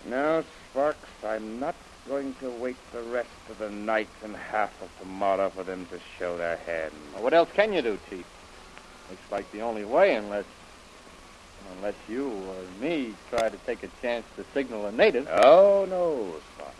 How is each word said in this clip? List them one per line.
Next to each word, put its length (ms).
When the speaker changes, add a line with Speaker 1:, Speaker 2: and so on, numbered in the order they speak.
Speaker 1:
No, 400
Sparks, 540
I'm 340
not 160
going 320
to 100
wait 260
the 100
rest 260
of 100
the 120
night 380
and 100
half 360
of 60
tomorrow 520
for 120
them 240
to 140
show 180
their 200
hand. 360
Speaker 2:
Well, 80
what 100
else 220
can 180
you 80
do, 160
Chief? 160
Looks 220
like 220
the 100
only 220
way, 320
unless, 280
unless 180
you 200
or 520
me 340
try 180
to 80
take 180
a 40
chance 340
to 180
signal 340
a 60
native. 380
Speaker 1:
Oh, 580
no, 460
Sparks. 260